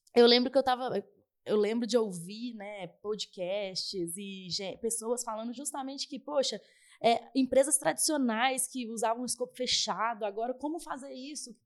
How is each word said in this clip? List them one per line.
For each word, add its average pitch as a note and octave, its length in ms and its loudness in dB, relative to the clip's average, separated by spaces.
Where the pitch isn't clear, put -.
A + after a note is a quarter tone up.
eu A#3+ 120 10
lembro B3 260 6
que C#4 60 4
eu C4 40 8
tava, B3+ 400 0
eu F#3+ 100 2
lembro A3 300 2
de G#3+ 100 2
ouvir, G#3+ 580 -2
né, G3+ 340 -10
podcasts F#3+ 1160 -4
e G3 320 -10
gen-, F3+ 260 -6
pessoas A#3 480 -4
falando A3+ 300 -6
justamente C#4 520 -8
que, C4+ 120 -10
poxa, C4+ 420 0
É, A#3 300 2
empresas C4+ 440 4
tradicionais C4 880 2
que B3 200 -6
usavam A3+ 360 -2
escopo B3 320 -4
fechado, G#3+ 680 0
agora A3 300 -4
como D4+ 240 -6
fazer C#4 340 -10
isso? C4 420 -12